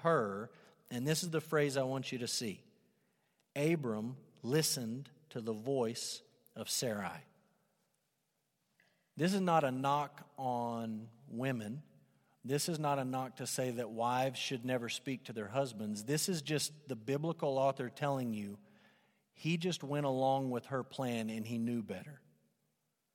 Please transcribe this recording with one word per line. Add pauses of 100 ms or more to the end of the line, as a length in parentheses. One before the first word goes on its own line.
her." (400)
And
this
is
the
phrase
I
want
you
to
see. (920)
Abram (260)
listened (220)
to
the
voice (320)
of
Sarai. (1900)
This
is
not
a
knock
on (200)
women. (640)
This
is
not
a
knock
to
say
that
wives
should
never
speak
to
their
husbands.
This
is
just (140)
the
biblical
author
telling
you, (720)
he
just
went
along
with
her
plan
and
he
knew
better. (960)